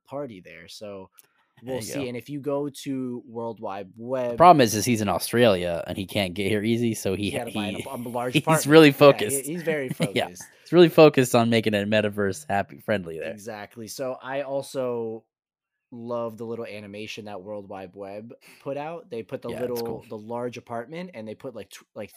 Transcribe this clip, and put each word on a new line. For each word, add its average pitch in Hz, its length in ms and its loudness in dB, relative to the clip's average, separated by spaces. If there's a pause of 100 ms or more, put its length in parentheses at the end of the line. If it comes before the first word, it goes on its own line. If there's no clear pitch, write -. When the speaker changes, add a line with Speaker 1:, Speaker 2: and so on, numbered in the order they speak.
Speaker 1:
party 135 340 -12
there. 85 300 -20
So 98 400 -16 (520)
Speaker 2:
There 123 120 -8
Speaker 1:
we'll 120 100 -6
Speaker 2:
you 101 80 -10
Speaker 1:
see. - 20 -10 (100)
Speaker 2:
go. 123 40 -6
Speaker 1:
And 123 80 -8
if 120 140 -12
you 143 100 -10
go 143 300 -4
to 131 580 -8
World 117 320 -10
Wide 98 380 -10
Web 123 340 -4
Speaker 2:
The 117 60 -6
problem 160 240 10
is, 110 140 4
is 104 100 0
he's 117 160 2
in 101 80 0
Australia, 90 800 2
and 87 100 -6
he 98 80 -4
can't 95 280 -4
get 95 140 -4
here 104 160 0
easy, 117 300 0
so 98 220 -4
he 98 140 -4
Speaker 1:
He - 20 -6
Speaker 2:
ha-, - 80 -4
Speaker 1:
had 117 100 -8
to 104 40 -16
buy 104 120 -4
an 98 100 -6
Speaker 2:
he, - 100 -10
Speaker 1:
ap-, 127 200 -10
a 123 40 -10
large 123 240 -6
Speaker 2:
<laughs> - 20 0
he's 151 80 4
Speaker 1:
apartment. 156 240 2
Speaker 2:
really 156 200 12
Speaker 1:
Yeah, 139 60 10
he, - 40 -4
Speaker 2:
focused. 139 480 6
Speaker 1:
he's 160 180 -6
very 151 240 -4
Speaker 2:
<laughs> 123 260 -4
Yeah. 117 140 -2
Speaker 1:
focused. 90 160 -16 (200)
Speaker 2:
He's - 80 -8
really 165 180 8
focused 147 460 6
on 117 140 4
making 110 240 2
a 104 60 2
metaverse 104 680 0
happy, 98 320 -4
friendly 85 400 -4
there. 80 100 -8
Speaker 1:
Exactly. 104 600 -14
So 127 340 -8
I 135 200 -6
also 127 840 -6 (680)
love 117 460 -8
the 117 80 -12
little 113 200 -8
animation 104 600 -14
that 101 180 -14
World 101 260 -14
Wide 95 240 -14
Web 101 400 -14 (280)
put 139 160 -8
out. 160 340 -12
They 117 100 -8
put 127 220 -12
the 120 80 -10
Speaker 2:
Yeah, - 80 -10
it's 123 100 -4
Speaker 1:
little, 117 160 -6
Speaker 2:
cool. - 240 -10
Speaker 1:
the 113 80 -12
large 120 400 -8
apartment, 131 560 -12
and 110 140 -12
they 107 80 -12
put, 131 180 -14
like, 101 160 -14
tw-, - 240 -20
like, 104 240 -14